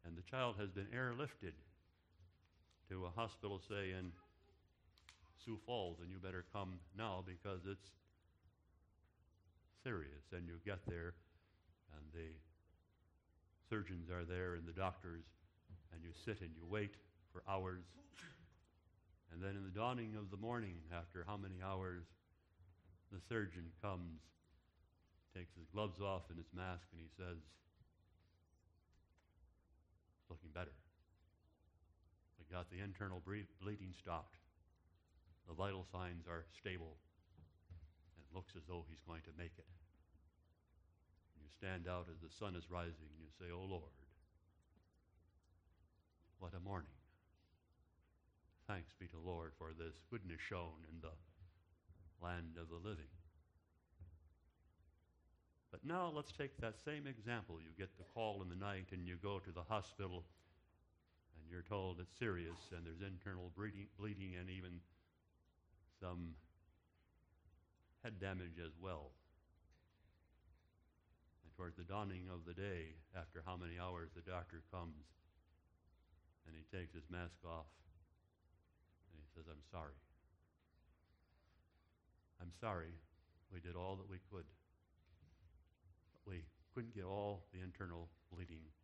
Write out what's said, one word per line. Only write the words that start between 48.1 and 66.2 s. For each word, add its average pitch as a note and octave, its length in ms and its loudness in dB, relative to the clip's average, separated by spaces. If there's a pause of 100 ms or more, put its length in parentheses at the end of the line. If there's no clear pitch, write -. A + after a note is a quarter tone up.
Thanks F#2 320 2
be F#2 80 -4
to E2 100 -6
the D#2+ 60 -4
Lord E2 340 2
for D#2+ 160 -4
this E2 220 -4 (160)
goodness F#2 300 -2
shown E2 520 0
in E2 80 -4
the D#2+ 140 -4 (1080)
land E2+ 380 2
of E2 100 -4
the E2+ 80 -2
living." E2+ 320 0 (2500)
But - 140 -8
now F3 300 6
let's D3 180 2
take C#3 260 0
that A2 260 2
same D3 220 2
example. A2 540 2
You D#2+ 160 -8
get F#2+ 200 -2
the F2+ 80 -8 (100)
call G#2 280 6
in F2+ 60 2
the F2 80 2
night G2 360 2
and F2+ 140 2
you F2+ 100 2
go G2 240 4
to F2+ 120 -6
the E2+ 100 0
hospital F#2 600 2 (1120)
and D#2 140 -10
you're F2 120 0
told F#2 380 4
it's - 180 -6
serious F2 380 6 (180)
and E2+ 120 -2
there's E2 160 -2
internal F2+ 540 -2
bleeding, G2+ 320 -2 (100)
bleeding G2 380 0
and F2+ 120 0
even F#2 320 -2 (1200)
some F2 340 0 (1700)